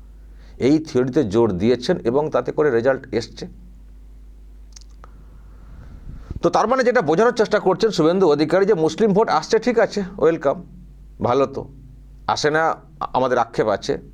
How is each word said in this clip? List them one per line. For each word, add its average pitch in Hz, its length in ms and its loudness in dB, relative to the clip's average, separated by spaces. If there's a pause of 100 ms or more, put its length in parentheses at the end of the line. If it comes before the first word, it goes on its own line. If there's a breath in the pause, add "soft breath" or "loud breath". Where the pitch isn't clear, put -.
(580 soft breath)
এই 143 220 2
থিওরিতে 131 440 -2
জোর 110 280 2
দিয়েছেন 120 460 0
এবং 139 320 -2
তাতে 131 220 -2
করে 151 200 0
রেজাল্ট 131 420 -2
এসছে। 117 340 -8 (3000 loud breath)
তো 170 60 2
তার 175 180 2
মানে 262 160 0
যেটা 240 180 2
বোঝানোর 175 320 2
চেষ্টা 208 260 0
করছেন 196 320 2
শুভেন্দু 170 360 2
অধিকারী 156 380 2
যে 208 80 4
মুসলিম 170 400 2
ভোট 214 160 2
আসছে, 160 300 0
ঠিক 226 200 0
আছে, 202 240 0 (140)
ওয়েলকাম, 156 460 0 (580)
ভালো 123 240 2
তো, - 220 -8 (600)
আসে 127 240 -2
না, 156 240 0 (240)
আমাদের 127 380 0
আক্ষেপ 120 300 -2
আছে 104 300 -2 (160)